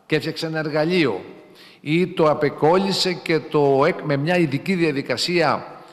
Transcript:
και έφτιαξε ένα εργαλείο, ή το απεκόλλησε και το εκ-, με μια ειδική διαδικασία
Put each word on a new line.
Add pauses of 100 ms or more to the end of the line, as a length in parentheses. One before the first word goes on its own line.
και
έφτιαξε
ένα
εργαλείο, (600)
ή
το
απεκόλλησε
και
το
εκ-,
με
μια
ειδική
διαδικασία (260)